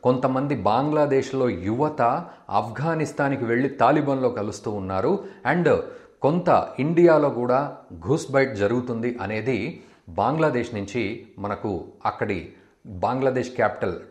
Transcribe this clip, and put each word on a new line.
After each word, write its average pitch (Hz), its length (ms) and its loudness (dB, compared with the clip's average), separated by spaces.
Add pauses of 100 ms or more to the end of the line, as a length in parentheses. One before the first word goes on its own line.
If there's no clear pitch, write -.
కొంతమంది 131 500 0 (120)
బంగ్లాదేశ్లో 135 800 2 (200)
యువత 131 340 0 (580)
ఆఫ్ఘనిస్తాన్కి 139 920 -2
వెళ్ళి 135 180 2 (120)
తాలిబాన్లో 135 560 2
కలుస్తూ 104 320 -6 (120)
ఉన్నారు, 95 300 0 (400)
and 170 160 2 (580)
కొంత 175 220 2 (380)
ఇండియాలో 160 440 6 (100)
కూడా 123 200 2 (460)
ఘూస్ 143 280 0
బైట్ 131 280 4
జరుగుతుంది 120 640 0
అనేది 110 320 -2 (640)
బంగ్లాదేశ్ 131 580 0
నుంచి 107 240 -4 (400)
మనకు 101 280 -4 (400)
అక్కడి 101 280 -4 (640)
బంగ్లాదేశ్ 127 540 0
క్యాపిటల్ 101 400 0 (120)